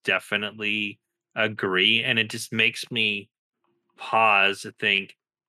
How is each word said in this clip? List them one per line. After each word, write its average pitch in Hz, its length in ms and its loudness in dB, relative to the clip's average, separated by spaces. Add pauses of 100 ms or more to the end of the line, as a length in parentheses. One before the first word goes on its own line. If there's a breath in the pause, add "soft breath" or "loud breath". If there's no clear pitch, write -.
definitely 104 960 -4 (360)
agree. 110 680 2
And 123 160 0
it 110 100 0
just 113 240 -10
makes 113 380 0
me 107 380 -4 (680)
pause 101 640 2
to 107 100 -12
think 98 440 -2 (320)